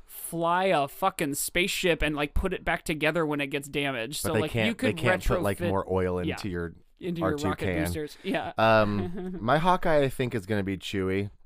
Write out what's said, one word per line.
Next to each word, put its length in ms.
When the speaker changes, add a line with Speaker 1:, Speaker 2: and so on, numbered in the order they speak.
Speaker 1:
fly 580
a 240
fucking 480
spaceship 680
and, 140
like, 180
put 180
it 120
back 200
together 400
when 160
it 60
gets 220
damaged. 560
Speaker 2:
But 60
Speaker 1:
So, 40
Speaker 2:
they 60
Speaker 1:
like, 100
Speaker 2:
can't, 160
Speaker 1:
you 80
could 220
Speaker 2:
they 40
can't 240
put, 180
like, 180
Speaker 1:
retrofit 80
Speaker 2:
more 200
oil 360
Speaker 1:
Yeah. 100
Speaker 2:
into 140
your 240
Speaker 1:
Into 220
your 100
Speaker 2:
R 60
two 120
Speaker 1:
rocket 180
Speaker 2:
can. 180
Speaker 1:
boosters. 400
Yeah. 340
Speaker 2:
Um, 800
Speaker 1:
<laughs> 20
Speaker 2:
my 180
Hawkeye, 440
I 80
think, 240
is 100
gonna 200
be 120
Chewie 540